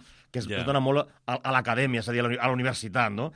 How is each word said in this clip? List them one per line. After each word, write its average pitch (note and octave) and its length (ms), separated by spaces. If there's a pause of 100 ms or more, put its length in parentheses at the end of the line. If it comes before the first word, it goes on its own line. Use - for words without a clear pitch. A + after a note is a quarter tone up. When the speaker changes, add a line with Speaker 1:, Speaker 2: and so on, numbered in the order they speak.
(320)
Speaker 1:
que B2+ 80
es, F2 80
Speaker 2:
Ja. G2 140
Speaker 1:
es - 40
dona C#3 140
molt C3+ 220 (260)
a, B2 80
a C3 160
l'acadèmia, B2 480
és G#2+ 80
a A#2+ 80
dir, A#2+ 60
a - 20
la A#2 80
uni-, B2 80
a B2 80
la B2+ 80
universitat, A#2+ 560
no? G#2+ 140 (100)